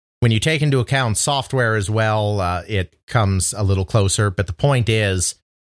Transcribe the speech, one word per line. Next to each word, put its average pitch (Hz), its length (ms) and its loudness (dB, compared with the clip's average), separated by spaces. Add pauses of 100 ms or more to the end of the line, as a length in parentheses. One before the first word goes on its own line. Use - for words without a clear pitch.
(220)
When 120 120 4
you 110 80 0
take 156 220 0
into 139 180 2
account 120 380 -2
software 131 580 0
as 101 140 -2
well, 107 500 0
uh, 90 260 -2
it 95 300 -4 (100)
comes 95 460 0
a 101 100 -6
little 95 220 2
closer. 104 460 0
But 92 160 -2
the - 80 -6
point 135 340 0
is, 101 460 0 (420)